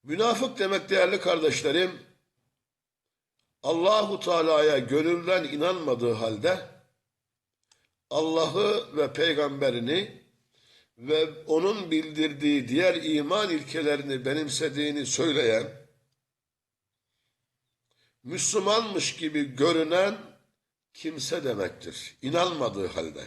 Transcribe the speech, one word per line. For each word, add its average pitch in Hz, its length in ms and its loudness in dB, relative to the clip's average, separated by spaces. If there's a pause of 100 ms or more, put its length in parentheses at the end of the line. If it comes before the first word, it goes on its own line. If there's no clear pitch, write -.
Münafık 220 560 0
demek, 196 300 -2
değerli 190 300 4
kardeşlerim, 165 800 0 (1600)
Allahu 196 560 2
Teala'ya 160 580 4
gönülden 165 680 0
inanmadığı 147 720 0
halde 113 560 -2 (1400)
Allah'ı 160 880 0
ve 143 160 0
peygamberini 143 1080 0 (760)
ve 156 480 -2
onun 180 460 0
bildirdiği 151 760 0
diğer 170 360 2
iman 156 460 0
ilkelerini 143 760 -2
benimsediğini 147 800 -2
söyleyen, 123 800 0 (2250)
Müslümanmış 196 920 0
gibi 151 280 -2 (120)
görünen 165 640 2 (760)
kimse 160 500 -6
demektir. 98 800 -6
İnanmadığı 139 680 -2
halde. 80 400 -8